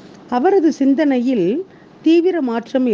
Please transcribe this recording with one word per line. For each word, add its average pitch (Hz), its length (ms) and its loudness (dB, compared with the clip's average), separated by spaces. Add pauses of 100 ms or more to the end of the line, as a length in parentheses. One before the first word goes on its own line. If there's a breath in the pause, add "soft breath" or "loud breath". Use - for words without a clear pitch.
(360 loud breath)
அவரது 320 340 2 (100)
சிந்தனையில் 262 680 0 (560 loud breath)
தீவிர 339 320 2 (120)
மாற்றம் 233 460 -4